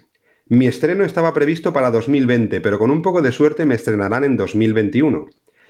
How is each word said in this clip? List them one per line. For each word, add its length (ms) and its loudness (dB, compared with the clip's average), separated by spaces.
Mi 220 4
estreno 380 0
estaba 280 -2
previsto 400 -2
para 160 2
dos 180 -2
mil 200 2
veinte, 340 0
pero 160 0
con 140 2
un 100 0
poco 220 0
de 80 2
suerte 340 0
me 100 2
estrenarán 480 -2
en 140 0
dos 160 -4
mil 200 0
veintiuno. 520 0